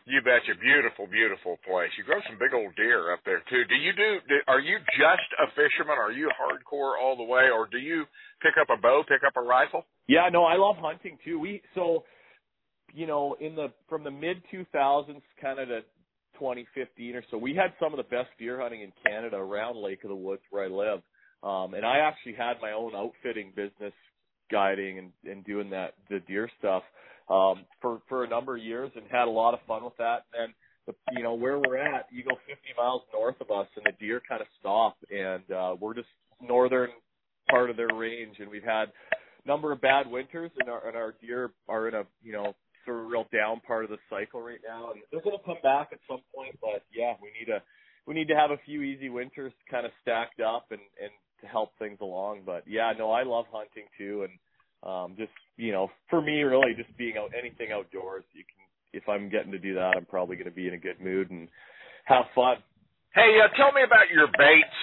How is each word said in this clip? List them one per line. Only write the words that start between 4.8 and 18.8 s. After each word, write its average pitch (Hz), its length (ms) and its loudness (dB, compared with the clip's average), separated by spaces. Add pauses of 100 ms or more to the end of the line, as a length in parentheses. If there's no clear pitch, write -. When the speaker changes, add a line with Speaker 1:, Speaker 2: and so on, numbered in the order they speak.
Speaker 1:
just 165 400 6
a 151 160 4
fisherman? 151 420 2
Are 107 140 0
you 143 240 -4
hardcore 139 680 -2
all 131 160 2
the 120 60 -8
way, 127 320 6
or 110 160 2
do 120 80 -4
you 156 260 -4 (380)
pick 160 180 4
up 143 60 4 (100)
a 101 40 -2
bow, 135 260 6
pick 139 180 4
up 139 120 2
a 127 40 -2
rifle? 131 460 2 (220)
Speaker 2:
Yeah, 170 240 6
no, 175 100 6
I 170 140 6
love 202 240 4
hunting, 160 440 -8
too. 160 140 -6
We, 190 240 -8 (140)
so, 170 260 0 (920)
you 160 140 -10
know, 143 320 -2
in 156 160 -10
the, 147 140 -6 (200)
from 156 140 -8
the 143 80 -10
mid 170 400 -8
two 185 220 -12
thousands 143 500 0 (180)
kinda 135 260 -6
to 120 140 -6 (560)
twenty 123 380 -8
fifteen 120 400 -10
or 120 160 -12
so, 113 80 -6
we 131 160 -6
had 185 240 0
some 156 140 -2
of 143 60 -10
the 120 120 -8
best 123 200 -4 (100)
deer 123 200 -8
hunting 117 200 -8